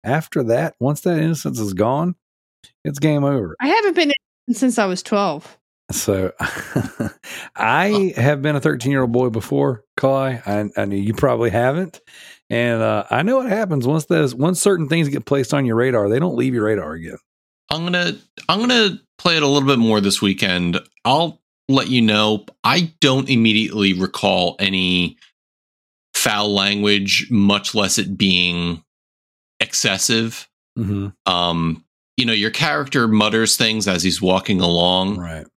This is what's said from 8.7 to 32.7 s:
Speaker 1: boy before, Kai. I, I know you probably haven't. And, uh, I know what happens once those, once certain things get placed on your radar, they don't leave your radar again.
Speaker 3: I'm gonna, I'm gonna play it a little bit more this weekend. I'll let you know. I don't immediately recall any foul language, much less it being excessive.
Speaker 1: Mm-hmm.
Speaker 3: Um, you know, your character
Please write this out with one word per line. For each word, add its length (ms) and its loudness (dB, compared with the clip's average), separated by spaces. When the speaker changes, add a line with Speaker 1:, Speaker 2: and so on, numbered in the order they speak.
Speaker 1:
boy 180 2
before, 540 -2
Kai. 480 0
I, 360 -2
I 40 0
know 100 -4
you 180 0
probably 380 2
haven't. 500 -2
And, 320 0
uh, 300 0
I 100 2
know 160 2
what 120 -2
happens 380 -2
once 180 0
those, 280 0
once 260 0
certain 300 0
things 200 2
get 160 -6
placed 280 0
on 140 0
your 80 0
radar, 340 2
they 100 2
don't 160 0
leave 200 0
your 100 0
radar 280 -2
again. 240 -12
Speaker 3:
I'm 120 -2
gonna, 300 -2
I'm 120 0
gonna 400 0
play 180 0
it 60 2
a 40 2
little 200 4
bit 100 4
more 240 4
this 200 0
weekend. 580 0
I'll 340 0
let 220 0
you 120 2
know. 440 2
I 380 2
don't 280 2
immediately 640 2
recall 680 0
any 580 0
foul 380 0
language, 760 0
much 460 2
less 240 0
it 180 -6
being 680 0
excessive. 880 -2
Speaker 1:
Mm-hmm. 320 -4
Speaker 3:
Um, 520 -2
you 80 0
know, 80 0
your 180 0
character 560 -2